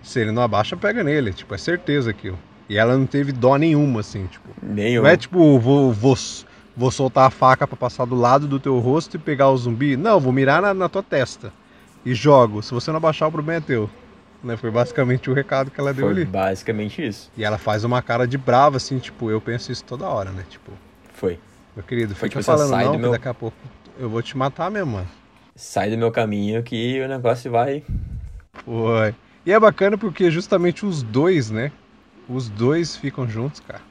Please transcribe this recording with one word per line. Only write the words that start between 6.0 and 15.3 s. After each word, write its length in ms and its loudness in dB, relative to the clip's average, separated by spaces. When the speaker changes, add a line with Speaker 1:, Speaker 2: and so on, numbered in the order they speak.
Speaker 1:
vou 140 0
soltar 380 4
a 20 6
faca 380 4
pra 80 -14
passar 300 -4
do 100 -4
lado 320 4
do 100 -2
teu 220 0
rosto 380 -2
e 20 -8
pegar 300 2
o 80 4
zumbi. 400 -2
Não, 200 2
vou 140 2
mirar 300 4
na, 120 0
na 140 -2
tua 160 -4
testa. 480 -4
E 80 -2
jogo. 500 4
Se 100 -10
você 160 -6
não 80 -4
abaixar, 300 0
o 60 -2
problema 240 -4
é 40 -4
teu. 280 -2
Né? 140 -8
Foi 160 -6
basicamente 580 0
o 40 0